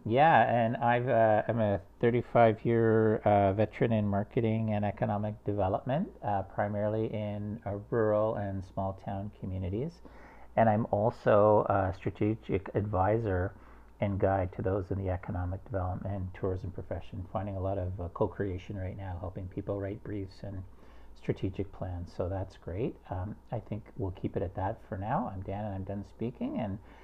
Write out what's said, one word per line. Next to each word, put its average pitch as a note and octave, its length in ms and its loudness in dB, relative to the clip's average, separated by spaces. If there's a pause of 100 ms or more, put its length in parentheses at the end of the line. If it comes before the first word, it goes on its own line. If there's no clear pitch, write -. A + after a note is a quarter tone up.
yeah, B2 420 6
and A#2 300 2
I've, A#2+ 320 2
uh, A2+ 380 6
I'm A#2 120 0
a G#2 200 2 (200)
thirty-five-year, A2+ 1300 4
uh, G2+ 280 6
veteran A2 380 2
in G#2+ 160 2
marketing A2 640 0
and G#2 120 0
economic G#2+ 600 -2
development, A2 640 0 (140)
uh, G2+ 200 0
primarily G#2+ 680 -2
in, G#2 540 -6
uh, G2+ 120 -4 (120)
rural A2 460 2
and G2 280 -4
small F#2+ 400 -6
town G2+ 360 -6
communities. F#2+ 540 -4 (640)
And A2+ 140 6
I'm G#2+ 220 4
also G#2+ 760 6
a F#2+ 300 2
strategic G#2+ 800 -2
advisor G2+ 800 0 (480)
and G2+ 180 0
guide F#2+ 340 2
to - 80 -8
those G2 300 0
in G2 120 -2
the F#2 60 -2
economic F2+ 560 -4
development F#2 480 -4
and F#2+ 140 -6 (120)
tourism F#2+ 300 -4
profession, - 600 -8
finding G2 240 -6
a F#2+ 40 -6
lot F#2+ 200 -2
of, F#2 200 -6
uh, F2+ 100 -6
co-creation G2 680 -4
right F#2+ 200 -6
now, F#2+ 220 -8
helping F2+ 280 -8
people G2+ 320 -6
write G2 240 -6
briefs G2 400 -8
and G2 180 -8 (540)
strategic - 560 -4
plans. F2+ 440 -8
So F#2+ 120 -2
that's F#2+ 300 -4
great. G2 380 -6 (140)
Um, F#2 260 -6 (160)
I A#2 80 -4
think G#2+ 240 -8 (140)
we'll F#2+ 140 -4
keep - 240 -6
it G2 80 -2
at F#2 120 -6
that G2+ 220 -4 (100)
for G#2 100 -8
now. A2 360 -4
I'm F#2+ 80 -8
Dan G2+ 240 -6
and G#2 80 -6
I'm F#2+ 120 -6
done G2+ 220 -8
speaking. A#3 520 -6
And G2+ 180 -4 (260)